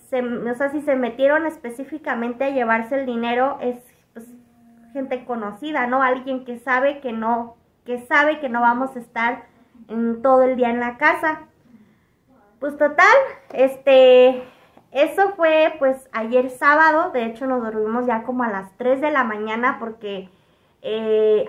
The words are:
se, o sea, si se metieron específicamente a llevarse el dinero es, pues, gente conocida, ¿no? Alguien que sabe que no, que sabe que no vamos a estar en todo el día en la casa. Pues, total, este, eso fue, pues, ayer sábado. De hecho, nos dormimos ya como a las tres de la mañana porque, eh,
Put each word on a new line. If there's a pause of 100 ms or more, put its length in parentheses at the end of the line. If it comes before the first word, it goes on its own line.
se,
o
sea,
si
se
metieron
específicamente
a
llevarse
el
dinero
es, (360)
pues, (640)
gente
conocida,
¿no?
Alguien
que
sabe
que
no, (300)
que
sabe
que
no
vamos
a
estar (420)
en
todo
el
día
en
la
casa. (1160)
Pues,
total, (380)
este, (480)
eso
fue,
pues,
ayer
sábado.
De
hecho,
nos
dormimos
ya
como
a
las
tres
de
la
mañana
porque, (580)
eh,